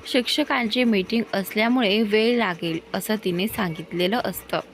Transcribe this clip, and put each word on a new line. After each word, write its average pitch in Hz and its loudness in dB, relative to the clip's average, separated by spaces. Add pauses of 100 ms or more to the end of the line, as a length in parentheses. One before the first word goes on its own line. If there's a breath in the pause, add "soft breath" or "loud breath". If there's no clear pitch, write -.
शिक्षकांची 254 0
मीटिंग 220 2 (100)
असल्यामुळे 214 2
वेळ 220 2
लागेल 170 -2 (140)
असं 208 -2
तिने 185 0
सांगितलेलं 180 -2
असतं. - -4 (140)